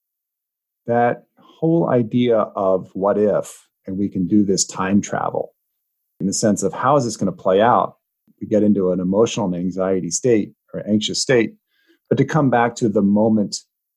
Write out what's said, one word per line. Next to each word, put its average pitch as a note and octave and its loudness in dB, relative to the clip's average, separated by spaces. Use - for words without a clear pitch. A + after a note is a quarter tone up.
that A#2+ -2
whole E3 -4
idea A#2+ 2
of F#2+ -2
what G2 0
if, G2 -2
and F#2+ -8
we G2+ -2
can F#2 -4
do G#2 4
this F#2+ 0
time F#2+ 0
travel - -6
in F#2 -2
the F#2+ -2
sense G#2 0
of F#2+ -2
how C3+ 0
is C#3 2
this A2+ -6
gonna G2 -4
play F#2+ 0
out? A2 2
We - -12
get G#2 2
into G2+ 2
an F2+ -2
emotional G2+ 0
and F2+ -4
anxiety F#2 -4
state A2+ 0
or - -10
anxious G#2+ -2
state, A#2 0
but A#2+ 0
to C3+ 2
come C#3+ 0
back A#2 0
to B2 -2
the G#2 0
moment G#2 2